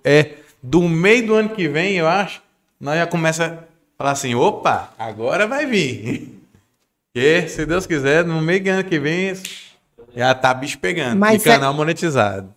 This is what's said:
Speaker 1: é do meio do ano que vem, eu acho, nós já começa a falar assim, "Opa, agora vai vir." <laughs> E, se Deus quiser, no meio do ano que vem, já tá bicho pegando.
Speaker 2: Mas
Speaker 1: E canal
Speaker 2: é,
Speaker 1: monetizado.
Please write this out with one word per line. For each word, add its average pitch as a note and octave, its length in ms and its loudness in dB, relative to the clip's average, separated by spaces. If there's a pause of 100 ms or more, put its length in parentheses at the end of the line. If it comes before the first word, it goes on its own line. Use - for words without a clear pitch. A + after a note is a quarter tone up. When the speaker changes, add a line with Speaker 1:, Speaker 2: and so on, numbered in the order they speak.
Speaker 1:
é C#3+ 280 4 (300)
do C#3+ 200 2
meio F#3+ 440 2
do G#3+ 80 2
ano G#3+ 140 2
que F#3 200 -4
vem, F3+ 280 -2
eu D#3+ 100 0
acho, F#3 360 -2 (360)
nós D3 200 -4
já E3+ 80 0
começa E3 400 0
a D#3+ 120 -10 (380)
falar C3+ 140 -2
assim, C3+ 240 -4
"Opa, C3 640 0
agora A#2 480 -4
vai C#4 180 -4
vir." C3+ 760 -4 (380)
<laughs> - 380 -20
E, D#3 340 2
se D#3 160 -6
Deus F3 220 -2
quiser, D3+ 400 2
no D#3+ 160 -2
meio F#3 200 0
do F#3+ 60 -2
ano F#3+ 160 0
que F#3 140 -2
vem, F3 340 -2 (840)
já B2+ 200 2
tá C3 180 2
bicho C3+ 260 -6
pegando. E3 400 -2
Speaker 2:
Mas G#3+ 220 4
Speaker 1:
E - 60 -6
canal C#3 260 4
Speaker 2:
é, D3 40 -4
Speaker 1:
monetizado. B2 800 -2